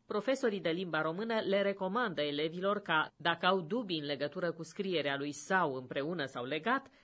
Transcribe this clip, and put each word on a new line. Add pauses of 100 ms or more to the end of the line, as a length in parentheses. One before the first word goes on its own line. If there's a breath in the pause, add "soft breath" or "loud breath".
Profesorii
de
limba
română
le
recomandă
elevilor
ca,
dacă
au
dubii
în
legătură
cu
scrierea
lui
"sau"
împreună
sau
legat, (180 soft breath)